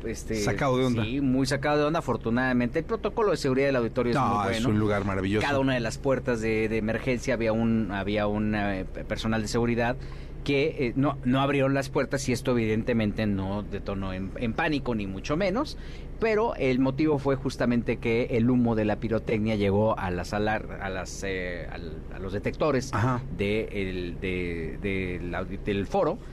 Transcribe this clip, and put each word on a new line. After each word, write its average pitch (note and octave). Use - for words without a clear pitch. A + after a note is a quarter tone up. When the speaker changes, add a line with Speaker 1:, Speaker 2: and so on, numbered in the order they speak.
Speaker 1:
este, A2+
Speaker 2:
Sacado G#2+
de C3
onda. A#2
Speaker 1:
sí, A#2
muy C3+
sacado C#3+
de D3
onda. D#3
Afortunadamente, B2
el D#3+
protocolo A3
de D3+
seguridad C3+
del C#3
auditorio A#2+
es A#2
Speaker 2:
No, B2
Speaker 1:
muy F#2+
Speaker 2:
es F#2+
Speaker 1:
bueno. A#2
Speaker 2:
un G#2+
lugar G#2
maravilloso. G2+
Speaker 1:
Cada C#3+
una C3+
de B2+
las A2
puertas B2+
de, A2
de A2+
emergencia A2+
había A2
un, A2+
había G#2
un, G#2+
eh, G2+
personal A2+
de G#2
seguridad A#2
que, C3+
eh, A2
no, C3+
no C3
abrieron C#3
las C3+
puertas C#3
y B2+
esto B2+
evidentemente A2
no G2
detonó F#2+
en, F#2
en A#2
pánico, C#3+
ni G#2
mucho G2
menos, G3+
pero A3
el C3
motivo C3+
fue C#3
justamente B2
que A#2
el A2+
humo A#2+
de G#2+
la G#2
pirotecnia A2
llegó G#2
a F#2+
las F2+
alar-, G#2
a G2
las, F#2
eh, F2+
al, E2
a -
los F#2+
detectores B2
Speaker 2:
Ajá. B2
Speaker 1:
de G#2
el, F#2
de, F2
del F2+
audi-, F2+
del G2+
foro F3+